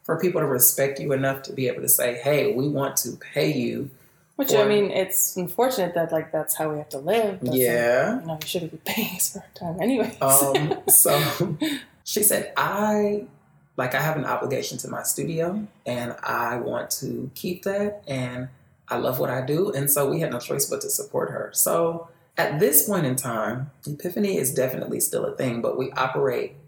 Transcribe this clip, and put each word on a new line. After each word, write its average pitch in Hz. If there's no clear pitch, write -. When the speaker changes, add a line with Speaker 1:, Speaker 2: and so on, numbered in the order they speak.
Speaker 1:
for -
people 180
to 147
respect 139
you 151
enough 135
to -
be 127
able -
to -
say, 123
"Hey, 135
we 131
want 135
to -
pay 151
you." 120
Speaker 2:
Which, 277
Speaker 1:
for 220
Speaker 2:
I 208
mean, 208
it's -
unfortunate 190
that, 165
like, 156
that's 156
how 156
we 147
have 147
to 139
live. 196
That's, 127
Speaker 1:
Yeah. 123
Speaker 2:
like, 262
you 165
know, 160
you -
shouldn't 180
be 160
<laughs> -
paying 208
us -
for 196
our -
time 165
anyways. 226
Speaker 1:
Um, 139
Speaker 2:
<laughs> -
Speaker 1:
so 156
she -
said, -
"I, 208
like, 127
I 135
have 151
an 131
obligation 123
to -
my -
studio, 170
and 120
I 120
want 120
to 127
keep 180
that, 202
and 127
I 123
love 127
what 135
I 127
do." 175
And 139
so 143
we 160
had 147
no 120
choice 139
but -
to 139
support -
her. -
So 165
at 151
this 214
point 180
in 127
time, 120
Epiphany 180
is 131
definitely -
still -
a -
thing, 117
but -
we 131
operate 131